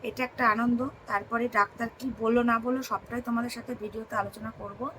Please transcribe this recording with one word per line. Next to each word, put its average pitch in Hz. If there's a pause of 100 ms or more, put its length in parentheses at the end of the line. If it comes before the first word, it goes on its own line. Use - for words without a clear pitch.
এটা 226
একটা 247 (100)
আনন্দ। 240 (280)
তারপরে 226 (140)
ডাক্তার 233
কি 262 (120)
বললো 226
না 233
বললো, 254
সবটাই 233
তোমাদের 233
সাথে 233 (100)
ভিডিওতে 214
আলোচনা 214
করব। 208 (180)